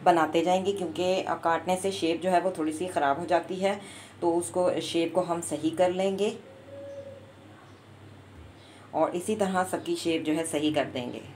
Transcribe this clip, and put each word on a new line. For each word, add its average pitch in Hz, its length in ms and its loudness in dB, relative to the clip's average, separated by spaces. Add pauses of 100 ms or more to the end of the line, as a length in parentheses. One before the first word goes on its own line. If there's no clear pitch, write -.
बनाते 165 380 6
जाएंगे, 190 300 2
क्योंकि, 180 480 0
अ, - 140 -4
काटने 165 420 0
से 196 160 -2
shape 160 300 0
जो 185 80 2
है 175 100 6
वो 185 180 0
थोड़ी 156 140 0
सी 175 140 -4
ख़राब 147 340 2
हो 175 60 -6
जाती 175 300 0
है, 196 240 0 (400)
तो 170 120 4
उसको, 175 480 2
shape 165 340 0
को 185 60 4
हम 170 200 -2
सही 156 300 -2
कर 180 200 4
लेंगे 196 480 0 (2500)
और 160 220 2
इसी 214 200 0
तरह 190 280 2
सबकी 170 320 -2
shape 165 260 0
जो 151 100 0
है 160 140 0
सही 151 260 0
कर 143 120 2
देंगे। 123 380 -8 (140)